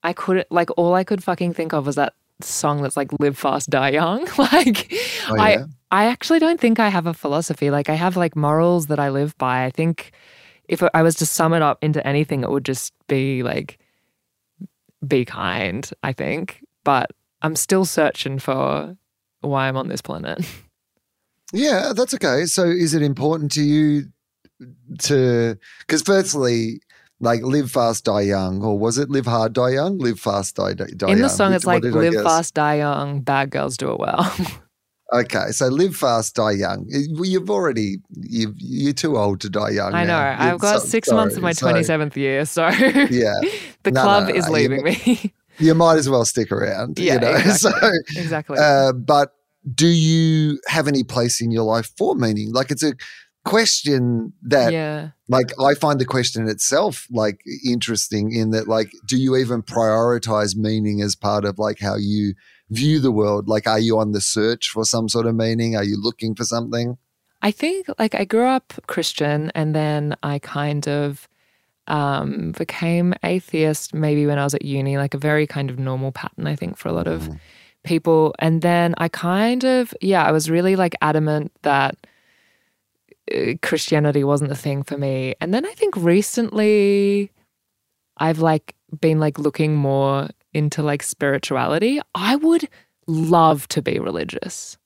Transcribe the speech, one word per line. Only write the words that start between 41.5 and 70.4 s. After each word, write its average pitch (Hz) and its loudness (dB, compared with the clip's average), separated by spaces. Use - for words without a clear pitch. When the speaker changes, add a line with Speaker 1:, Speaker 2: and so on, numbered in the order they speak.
Speaker 2:
So 170 -2
Speaker 1:
twenty-seventh 160 0
year, 135 0
so 165 0
<laughs> 254 4
Speaker 2:
Yeah. 117 2
Speaker 1:
the 196 0
Speaker 2:
No, - 4
Speaker 1:
club 202 4
Speaker 2:
no, - 0
Speaker 1:
is 175 0
Speaker 2:
no. 160 0
You 143 2
Speaker 1:
leaving 135 -2
Speaker 2:
mi-, 185 0
Speaker 1:
me. 233 0
<laughs> - -20
Speaker 2:
you 160 6
might 165 6
as 135 2
well 120 4
stick - 0
around, 104 -4
you 180 0
Speaker 1:
Yeah, 156 4
Speaker 2:
know? 117 2
<laughs> - 4
Speaker 1:
exactly. 202 4
Speaker 2:
So, 165 -6
Speaker 1:
Exactly. 151 -4
Speaker 2:
uh, 139 6
but 139 2
do 165 4
you 160 4
have 151 0
any 139 0
place 120 0
in 117 0
your 113 0
life 110 0
for 240 0
meaning? 110 -2
Like, 135 0
it's 147 -4
a 147 0
question 127 0
that, 123 4
Speaker 1:
Yeah. 151 -4
Speaker 2:
like, 127 2
I 139 6
find 147 0
the 123 0
question 117 -2
itself, 139 -2
like, 107 -2
interesting 110 -2
in 110 0
that, 110 -2
like, 110 0
do 127 0
you 131 2
even 123 0
prioritize 110 0
meaning 107 -2
as 101 -2
part 104 -2
of, 98 -4
like, 107 -2
how 101 -2
you 104 -2
view 147 0
the 131 2
world? 104 0
Like, 110 0
are 110 2
you 113 2
on 107 0
the 104 0
search 110 0
for 110 -4
some 113 -2
sort 113 0
of 113 0
meaning? 113 0
Are 101 0
you 101 -2
looking 113 -4
for 120 -6
something? 117 -4
Speaker 1:
I 202 2
think, 370 -4
like, 220 -2
I 202 -2
grew 220 0
up 262 -2
Christian 151 -2
and 156 -2
then 151 -2
I 143 -4
kind 147 -4